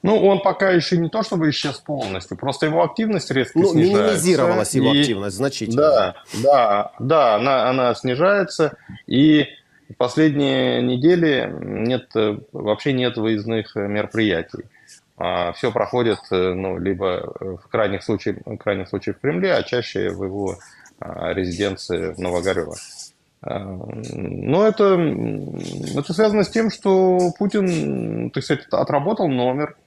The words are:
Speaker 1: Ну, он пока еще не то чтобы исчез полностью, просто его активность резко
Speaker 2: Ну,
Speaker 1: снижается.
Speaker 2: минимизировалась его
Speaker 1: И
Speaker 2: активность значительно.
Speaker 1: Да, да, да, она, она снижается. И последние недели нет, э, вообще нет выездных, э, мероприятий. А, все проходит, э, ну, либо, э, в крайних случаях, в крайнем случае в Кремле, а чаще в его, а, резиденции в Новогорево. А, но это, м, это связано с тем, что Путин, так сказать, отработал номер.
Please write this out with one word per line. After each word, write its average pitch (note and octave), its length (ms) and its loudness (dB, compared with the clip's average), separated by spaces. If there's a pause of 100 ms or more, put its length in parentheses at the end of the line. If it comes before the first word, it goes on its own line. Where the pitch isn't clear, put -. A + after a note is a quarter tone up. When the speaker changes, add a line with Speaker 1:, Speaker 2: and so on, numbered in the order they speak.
Speaker 1:
Ну, G#3 140 4
он F#3+ 240 4
пока F#3+ 300 2
еще F3 260 2
не E3 120 0
то A3 140 -4
чтобы D#3+ 280 0
исчез - 260 -4
полностью, G#2 600 -8
просто C#3 280 -4
его D#3+ 180 2
активность G#3 480 -2
резко C3+ 280 0
Speaker 2:
Ну, G3 80 6
Speaker 1:
снижается. F#3 360 4
Speaker 2:
минимизировалась D3+ 720 2
его C3+ 200 4
Speaker 1:
И C#3+ 80 4
Speaker 2:
активность G2+ 360 -2
значительно. A#2+ 440 -2
Speaker 1:
Да, A#2 340 4 (280)
да, A2+ 560 4
да, C3 360 4
она, B2 340 2
она B2+ 260 2
снижается. E3 840 0 (300)
И D3 380 6 (520)
последние C3+ 840 2
недели B2+ 800 2
нет, G#2+ 540 -4
э, G#2+ 220 0 (140)
вообще G#2+ 420 -2
нет B2+ 240 -2
выездных, A2 600 -2
э, G2+ 100 -4
мероприятий. G#2 760 -2 (540)
А, F2 360 -2
все A#2+ 180 -4
проходит, A2+ 460 0 (140)
э, F#2 240 0
ну, F#2 240 -4
либо, F#2 600 -4
э, F#2 240 -10
в - 60 -20
крайних G2+ 340 -2
случаях, G2+ 420 -4
в G#2+ 120 -10
крайнем F#2+ 300 -4
случае G2 260 -6
в - 60 -14
Кремле, F3 340 -2
а A2 100 2
чаще G2 460 -4
в F#2 140 -6
его, F#2+ 320 -6 (440)
а, E2+ 340 -8
резиденции F2+ 800 -4
в F2+ 60 -12
Новогорево. F2 560 -2 (680)
А, - 160 -6
но G2 1080 -2
это, A3 160 2 (120)
м, A2+ 600 -2 (420)
это C#3+ 160 -4
связано G#3 300 2
с - 60 -2
тем, A3+ 220 0
что F#3 680 2
Путин, C#3+ 920 -2
так C#3 120 -4
сказать, - 280 -2
отработал D3+ 580 0
номер. C3 460 0 (120)